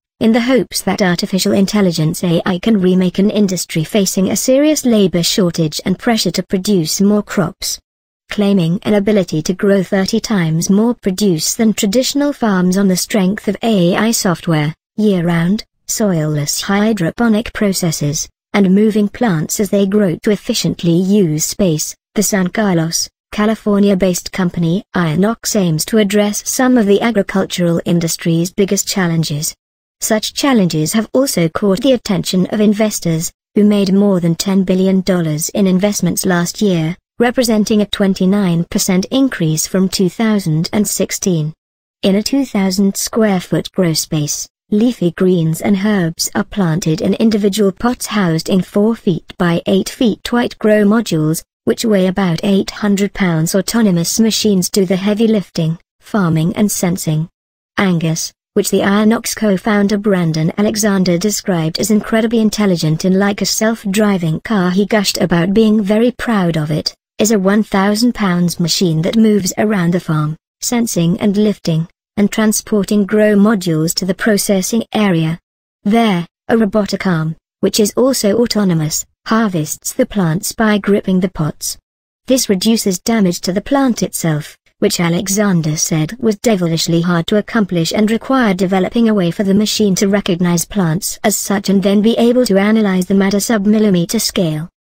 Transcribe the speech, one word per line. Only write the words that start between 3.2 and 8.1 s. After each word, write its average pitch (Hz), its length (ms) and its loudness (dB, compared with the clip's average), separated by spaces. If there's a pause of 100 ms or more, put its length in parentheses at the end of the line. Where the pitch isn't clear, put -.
industry 185 520 -2
facing 196 460 0
a 214 60 -4
serious 294 500 2
labor 196 380 2
shortage 170 640 0
and 190 120 -2
pressure 220 320 -2
to 185 140 -2
produce 185 580 -2
more 202 220 2
crops. - 560 -4 (500)